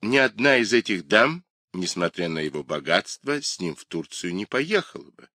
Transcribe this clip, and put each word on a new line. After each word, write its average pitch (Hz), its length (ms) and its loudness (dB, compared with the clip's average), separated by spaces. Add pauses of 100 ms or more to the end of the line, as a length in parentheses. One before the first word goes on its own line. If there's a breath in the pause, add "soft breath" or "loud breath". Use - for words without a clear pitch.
ни 120 160 2
одна 131 400 4
из 113 160 0
этих 101 340 0
дам, 131 380 4 (280)
несмотря 87 540 -2
на 80 120 -4
его 73 240 -6
богатство, 85 760 -2
с - 180 -8
ним 85 160 -6
в - 100 -20
Турцию 87 500 -8
не 101 100 -6
поехала 160 680 -4
бы. - 240 -20